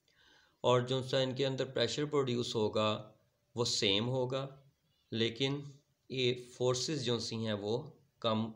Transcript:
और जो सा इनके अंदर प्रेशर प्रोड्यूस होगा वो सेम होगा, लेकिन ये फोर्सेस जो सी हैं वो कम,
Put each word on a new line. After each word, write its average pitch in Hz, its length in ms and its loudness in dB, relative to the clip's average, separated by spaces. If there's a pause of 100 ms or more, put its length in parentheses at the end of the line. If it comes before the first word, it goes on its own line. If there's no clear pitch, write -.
(640)
और 123 220 6
जो 131 180 0
सा 135 180 0
इनके 131 220 0
अंदर 135 220 0
प्रेशर 120 400 0
प्रोड्यूस 123 480 0
होगा 107 360 2 (640)
वो 117 120 0
सेम 104 400 2
होगा, 131 420 -2 (640)
लेकिन 113 500 0 (480)
ये 127 220 0 (180)
फोर्सेस 127 520 0
जो 117 180 2
सी 113 160 -6
हैं 110 180 -2
वो 104 220 -2 (460)
कम, 110 340 0